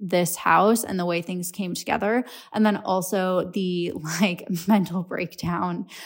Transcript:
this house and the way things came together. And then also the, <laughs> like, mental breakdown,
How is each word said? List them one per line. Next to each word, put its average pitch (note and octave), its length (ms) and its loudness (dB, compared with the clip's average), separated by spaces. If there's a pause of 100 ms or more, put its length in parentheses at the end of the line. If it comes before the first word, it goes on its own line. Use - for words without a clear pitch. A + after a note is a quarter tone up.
this F3+ 340 2
house G3 480 4
and - 160 -4
the F3 60 -2
way E3+ 160 0
things F3+ 300 -6
came F3+ 240 -6
together. A3+ 500 0 (300)
And G#3+ 100 2
then G#3 140 2
also F#3 720 0
the, F3 400 -2 (140)
<laughs> D#3+ 160 -4
like, F3+ 260 0 (180)
mental F#3 360 2
breakdown, F3 880 -4 (180)